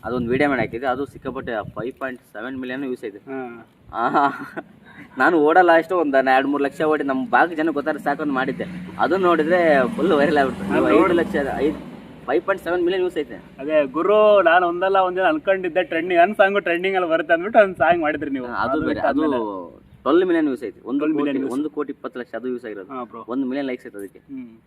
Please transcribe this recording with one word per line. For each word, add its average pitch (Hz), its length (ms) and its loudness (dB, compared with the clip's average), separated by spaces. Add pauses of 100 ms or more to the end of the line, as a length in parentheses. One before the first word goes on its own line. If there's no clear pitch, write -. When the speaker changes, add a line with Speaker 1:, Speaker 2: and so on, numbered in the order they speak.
Speaker 1:
ಅದೊಂದು 117 260 -4
ವಿಡಿಯೋ 135 180 0
ಮಾಡಿ 131 120 0
ಹಾಕಿದ್ದೆ, 120 260 -6
ಅದು 131 200 -4
ಸಿಕ್ಕಾಪಟ್ಟೆ 131 460 -12 (180)
ಫೈವ್ 113 280 -10
ಪಾಯಿಂಟ್ 127 220 -10
ಸೆವೆನ್ 127 400 -12
ಮಿಲಿಯನ್ 127 220 -8
ವ್ಯೂಸ್ 123 220 -8
ಐತೆ. 104 140 -12
Speaker 2:
ಹಾ. 123 500 -14 (240)
Speaker 1:
ಆಹಾ. 135 640 -2 (640)
ನಾನು 156 200 4
ಓಡಲ್ಲ 165 340 6
ಅಷ್ಟು, 165 240 4
ಒಂದು 139 260 2
ನಾ 131 120 2
ಎರಡು 135 140 2
ಮೂರು 143 160 0
ಲಕ್ಷ 139 160 -4
ಓಡಿ 151 240 0
ನಮ್ಮ 131 240 -2
ಭಾಗದ 139 240 4
ಜನ 156 180 -2
ಗೊತ್ತಾದ್ರೆ 143 320 -4
ಸಾಕು 147 200 -2
ಅಂತ 147 100 -2
ಮಾಡಿದ್ದೆ. 131 320 -2 (340)
ಅದನ್ನ 156 240 2
ನೋಡಿದ್ರೆ 160 720 4
ಫುಲ್ 185 160 2
ವೈರಲ್ 147 260 4
ಆಗ್ಬಿಡ್ತು. - 340 -2
Speaker 2:
ನಾನು - 160 2
Speaker 1:
ಐದು - 100 6
Speaker 2:
ನೋಡ್- 180 160 4
Speaker 1:
ಲಕ್ಷ, - 220 0 (200)
ಐದು, 143 220 -2 (480)
ಫೈವ್ 151 160 0
ಪಾಯಿಂಟ್ 190 220 -4
ಸೆವೆನ್ 175 180 -2
ಮಿಲಿಯನ್ 180 200 0
ವ್ಯೂಸ್ 175 160 -4
ಐತೆ. 123 160 -6
Speaker 2:
ಅದೇ 147 500 -2
ಗುರು, 196 580 4
ನಾನು 175 240 6
ಒಂದಲ್ಲ 185 300 0
ಒಂದಿನ 185 280 0
ಅನ್ಕೊಂಡಿದ್ದೆ 180 580 0
ಟ್ರೆಂಡಿಂಗ್, 170 400 0
ನನ್ನ 175 100 4
ಸಾಂಗು 202 280 2
ಟ್ರೆಂಡಿಂಗ್ 180 360 -2
ಅಲ್ಲಿ 180 140 -2
ಬರುತ್ತೆ 165 240 0
ಅಂದ್ಬಿಟ್ಟು 185 240 0
ಒಂದು 196 180 4
ಸಾಂಗ್ 170 260 2
ಮಾಡಿದ್ರಿ 151 280 -4
ನೀವು. 131 160 -6
Speaker 1:
ಹಾ, 120 60 -10
ಅದು 117 180 -2
Speaker 2:
ಅದು 151 100 -2
Speaker 1:
ಬೇರೆ, 156 140 -4
Speaker 2:
ಬಿಟ್ಟು - 140 -2
Speaker 1:
ಅದು 139 140 0
Speaker 2:
ಆದ್ಮೇಲೆ 107 500 -4 (300)
Speaker 1:
ಟ್ವೆಲ್ವ್ 170 240 2
ಮಿಲಿಯನ್ 165 200 0
ವ್ಯೂಸ್ 127 180 -6
ಐತೆ. 98 200 -12
ಒಂದು 123 140 -6
Speaker 2:
ಟ್ವೆಲ್ವ್ 156 180 -2
ಮಿಲಿಯನ್ 143 200 -2
Speaker 1:
ಕೋಟಿ, 135 60 -4
Speaker 2:
ವ್ಯೂಸ್. 135 100 -6
Speaker 1:
ಒಂದು 147 180 -6
ಕೋಟಿ 147 220 -8
ಇಪ್ಪತ್ತು 131 280 -12
ಲಕ್ಷ 117 140 -14
ಅದು 113 100 -10
ವ್ಯೂಸ್ 123 200 -8
ಆಗಿರೋದು. 101 280 -14
Speaker 2:
ಹಾ, 127 120 -12
ಬ್ರೋ. 113 240 -18
Speaker 1:
ಒಂದು 131 180 -4
ಮಿಲಿಯನ್ 135 200 -6
ಲೈಕ್ಸ್ 127 200 -8
ಐತೆ 104 120 -16
ಅದಕ್ಕೆ. 98 200 -16
Speaker 2:
ಹ್ಮ್. 123 480 -18